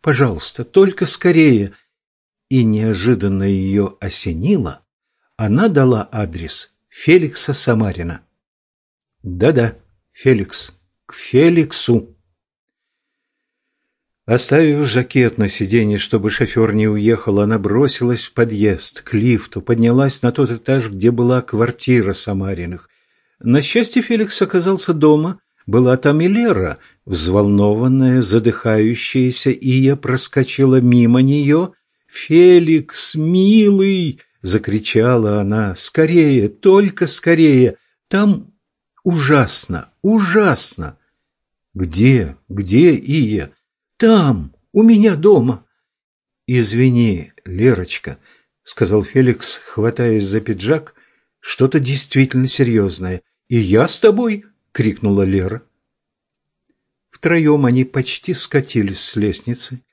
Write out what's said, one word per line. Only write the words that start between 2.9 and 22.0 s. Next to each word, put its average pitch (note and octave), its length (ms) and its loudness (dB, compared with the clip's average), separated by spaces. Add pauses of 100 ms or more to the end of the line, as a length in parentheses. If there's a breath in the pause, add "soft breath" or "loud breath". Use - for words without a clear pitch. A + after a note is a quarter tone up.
её G2 580 -2
осенило. G2 800 -4 (560)
Она A#2+ 320 0
дала B2+ 420 2
адрес E2+ 640 -10 (140)
Феликса - 640 0
Самарина. F#2 720 -4 (1000)
«Да-да, A2+ 540 -2 (340)
Феликс. - 600 -2 (320)
К - 80 -20
Феликсу». D3 1040 0 (2000)
Оставив D3 600 2
жакет B2 520 0
на G#2 100 0
сиденье, G#2 500 -2
чтобы G#2 320 -2
шофёр A2 440 -2
не G#2+ 160 0
уехал, G#2 500 0
она G#2+ 180 0
бросилась A#2+ 680 -2
в - 80 -18
подъезд, G#2+ 680 -2
к - 120 -12
лифту, A2 480 -2
поднялась B2 600 0
на - 120 0
тот B2+ 180 -2
этаж, A#2+ 380 -4
где G2+ 220 0
была B2 300 0
квартира A#2 720 -2